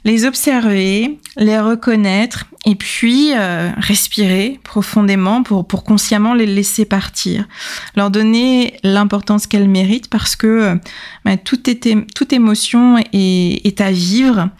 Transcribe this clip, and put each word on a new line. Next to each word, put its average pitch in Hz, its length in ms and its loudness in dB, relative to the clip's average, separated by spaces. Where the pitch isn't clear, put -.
les 220 200 2
observer, 226 920 0
les 214 220 2
reconnaître 220 880 0
et 208 60 4
puis, 254 580 0
euh, 175 440 -2
respirer 202 880 -2
profondément 202 800 0
pour, 185 240 -2
pour - 160 -4
consciemment 214 500 2
les 226 120 2
laisser 202 380 0
partir. 196 640 -4
Leur 202 160 2
donner 233 720 2
l'importance 202 640 0
qu'elles 202 220 2
méritent 190 400 0
parce - 260 -2
que, - 120 -2
euh, 220 280 2
bah, 196 120 0
toute 247 320 -4
é-, 226 460 0
toute - 180 -4
émotion 240 680 4
est, 185 520 0
est 202 160 0
à 196 120 0
vivre 196 560 2